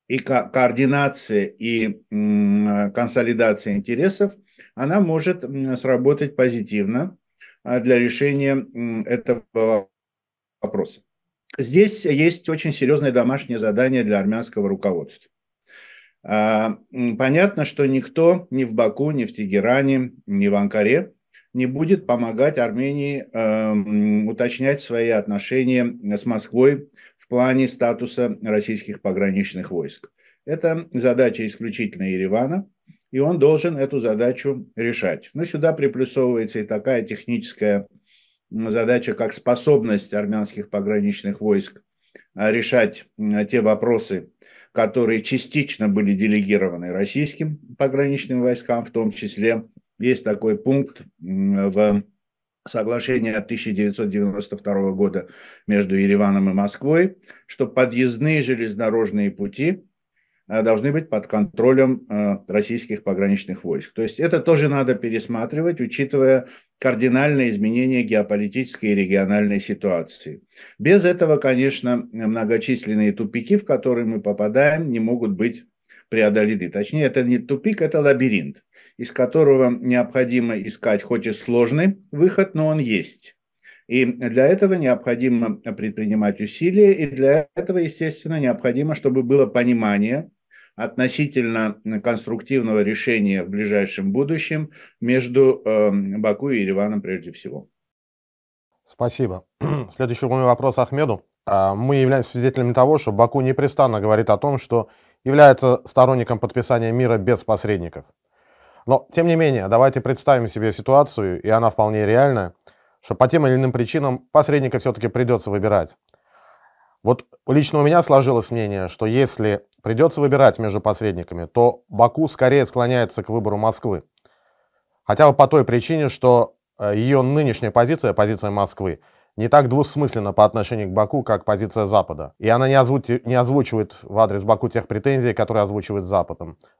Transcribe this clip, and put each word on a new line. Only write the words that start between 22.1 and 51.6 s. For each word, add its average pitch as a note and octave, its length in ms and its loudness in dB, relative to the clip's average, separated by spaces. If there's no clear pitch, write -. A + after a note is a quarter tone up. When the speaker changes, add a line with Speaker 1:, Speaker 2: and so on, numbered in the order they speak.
Speaker 1:
Армении, C#3 720 -4
эм, G#2+ 960 0
уточнять C3 540 -2
свои A#2 280 -2
отношения A#2+ 880 -2
с - 80 -8
Москвой B2 640 0
в - 120 -20
плане B2+ 380 2
статуса A#2+ 760 -4
российских G#2+ 580 -4
пограничных F#2+ 680 -4
войск. - 400 -8
Это D#3+ 480 -4
задача A#2+ 540 0
исключительно G#2 560 -8
Еревана, G#2 640 -2
и C3 80 -4
он D#3+ 200 0
должен D#3 380 2
эту C#3 240 -4
задачу B2 760 -2
решать. A2+ 580 -4
Но E3 120 -6
сюда D#3+ 280 0
приплюсовывается B2+ 840 -2
и G#2 80 -4
такая A2+ 360 -2
техническая, G#2 840 -4
м, A2 200 -4
задача, A#2 440 0
как A2+ 180 -4
способность A#2 800 0
армянских G#2 560 -6
пограничных G2+ 720 -4
войск, G2+ 420 -2
а, G#2+ 160 0
решать, A2+ 540 0
м, G#2 280 -2
те B2 140 0
вопросы, G#2+ 720 -2
которые A2+ 500 0
частично C3 680 -4
были G2+ 260 0
делегированы F#2+ 800 0
российским D3 640 -4
пограничным C3+ 640 -2
войскам, A#2+ 440 -2
в - 60 -20
том A2 220 -2
числе A2 520 -4
есть B2 260 0
такой G#2+ 320 -2
пункт, C3+ 460 -2
м, G2 480 -2